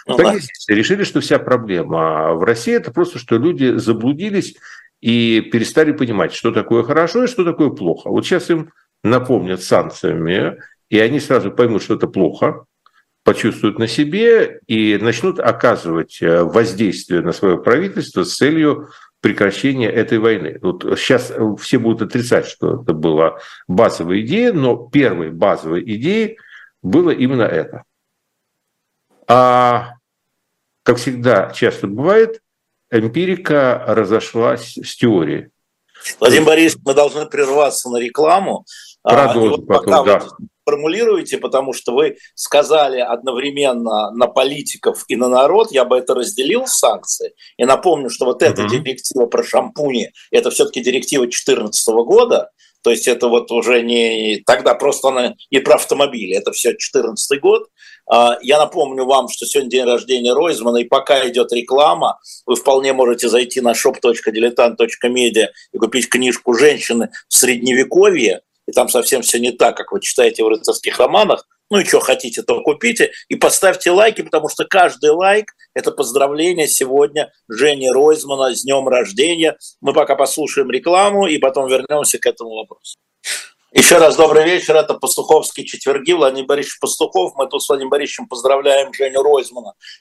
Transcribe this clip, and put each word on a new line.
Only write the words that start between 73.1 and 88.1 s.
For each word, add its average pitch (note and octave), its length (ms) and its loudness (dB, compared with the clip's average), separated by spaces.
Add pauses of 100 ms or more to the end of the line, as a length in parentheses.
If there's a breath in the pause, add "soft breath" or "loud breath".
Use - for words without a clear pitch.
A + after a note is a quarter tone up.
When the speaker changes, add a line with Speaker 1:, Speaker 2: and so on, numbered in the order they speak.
Speaker 1:
И - 60 -4
поставьте F3+ 560 2
лайки, G#3 320 2
потому D#3 260 -2
что - 160 -6
каждый E3 460 2
лайк — G3 420 0 (220 soft breath)
это C3+ 160 -2
поздравление C#3+ 760 -2
сегодня C#3+ 640 0 (160)
Жени C3 440 0
Ройзмана C#3 640 2
с - 80 -8
днем C3+ 260 -2
рождения. C3+ 680 0 (240 loud breath)
Мы C#3 100 -2
пока C#3+ 220 2
послушаем C#3 560 -2
рекламу F#3+ 560 2
и D#3 100 -2
потом C3+ 320 0
вернемся C3 500 -2
к - 60 -6
этому A2+ 300 -4
вопросу. - 420 -16 (800 loud breath)
Еще C#3+ 240 6
раз D3+ 180 6
добрый D#3 280 6
вечер. E3+ 320 2
Это D#3 180 2
Пастуховские C#3 720 -2
четверги. C#3 480 -2
Владимир C3+ 320 0
Борисович C#3 340 -4
Пастухов. E3 560 -4
Мы C3+ 120 -2
тут C#3 140 -6
с - 60 -10
Владимиром C3+ 220 -2
Борисовичем C#3 380 -4